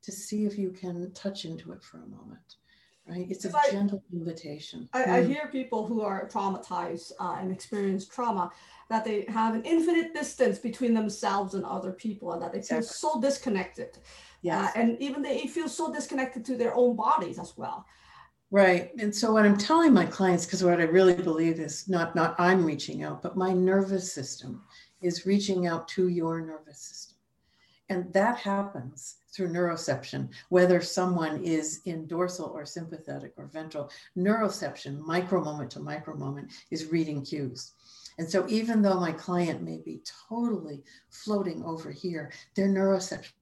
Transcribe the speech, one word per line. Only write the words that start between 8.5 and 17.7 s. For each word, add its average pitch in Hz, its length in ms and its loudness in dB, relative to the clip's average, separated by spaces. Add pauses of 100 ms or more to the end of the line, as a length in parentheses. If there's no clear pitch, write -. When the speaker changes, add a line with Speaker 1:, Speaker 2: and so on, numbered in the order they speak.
Speaker 2:
that 220 160 0
they 208 220 -2
have 220 280 0
an 226 80 -4
infinite 330 500 2
distance 247 460 0
between 233 340 0
themselves 202 600 0
and 180 120 -4
other 190 260 -6
people, 175 420 -8
and 165 80 -6
that 196 100 -8
they 196 100 -6
feel 240 180 -2
Speaker 1:
Exactly. 302 320 -2
Speaker 2:
so 254 100 0
disconnected. 240 760 -2
Uh, - 40 -20 (420)
Speaker 1:
Yes. 175 320 0
Speaker 2:
and 233 260 2
even 277 200 -4
they 269 260 -2
feel 320 220 -4
so 330 240 -4
disconnected 262 520 -4
to 254 120 -4
their 226 180 0
own 247 200 6
bodies 254 440 0
as - 180 -14
well. - 280 -10 (640)